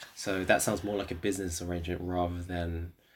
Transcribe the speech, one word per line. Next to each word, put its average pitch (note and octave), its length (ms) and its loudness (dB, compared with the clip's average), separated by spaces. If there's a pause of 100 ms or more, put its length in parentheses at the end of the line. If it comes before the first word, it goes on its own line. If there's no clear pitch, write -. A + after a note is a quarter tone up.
(140)
So F#2+ 300 0
that F#2+ 180 6
sounds G#2 220 2
more G2+ 120 -2
like F#2+ 140 -2
a F2+ 60 -4
business F#2 440 -2
arrangement F2 440 -2
rather F2 400 0
than E2+ 480 -2 (240)